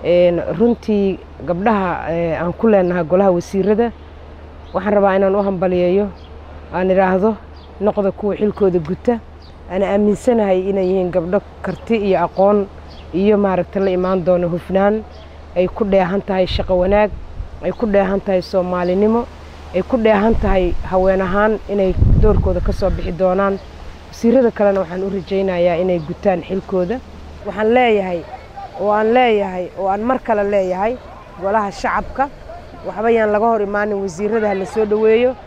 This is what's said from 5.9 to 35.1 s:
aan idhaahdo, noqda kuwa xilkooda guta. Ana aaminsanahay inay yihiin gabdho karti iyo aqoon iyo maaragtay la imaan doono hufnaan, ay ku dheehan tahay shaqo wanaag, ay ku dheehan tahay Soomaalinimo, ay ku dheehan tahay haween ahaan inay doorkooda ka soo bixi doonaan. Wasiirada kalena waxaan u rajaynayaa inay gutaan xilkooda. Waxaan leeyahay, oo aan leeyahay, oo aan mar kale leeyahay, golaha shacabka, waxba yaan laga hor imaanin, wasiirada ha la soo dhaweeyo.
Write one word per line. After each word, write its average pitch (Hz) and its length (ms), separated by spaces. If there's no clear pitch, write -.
aan 185 180
idhaahdo, 190 440
noqda 196 300
kuwa 196 240
xilkooda 190 440
guta. 185 400
Ana 190 140
aaminsanahay 202 760
inay 196 180
yihiin 185 240
gabdho 180 300
karti 190 360
iyo 196 280
aqoon 196 420
iyo 202 240
maaragtay 190 460
la 190 80
imaan 185 340
doono 180 240
hufnaan, 190 520
ay 180 120
ku - 180
dheehan 190 360
tahay 190 260
shaqo 185 300
wanaag, 202 320
ay 180 80
ku - 160
dheehan 196 340
tahay 190 200
Soomaalinimo, 180 840
ay 185 80
ku - 160
dheehan 220 380
tahay 190 400
haween 190 300
ahaan 202 360
inay 190 260
doorkooda 185 400
ka 202 100
soo 190 180
bixi 170 220
doonaan. 190 460
Wasiirada 233 400
kalena 202 340
waxaan 180 180
u 196 60
rajaynayaa 180 720
inay 185 180
gutaan 175 440
xilkooda. 190 560
Waxaan 214 280
leeyahay, 202 480
oo 208 100
aan 214 220
leeyahay, 202 520
oo 190 80
aan 202 140
mar 247 180
kale 208 240
leeyahay, 202 540
golaha 202 300
shacabka, 214 580
waxba 196 240
yaan 220 200
laga 208 140
hor 226 160
imaanin, 202 400
wasiirada 208 460
ha 202 60
la 190 120
soo 220 200
dhaweeyo. 220 500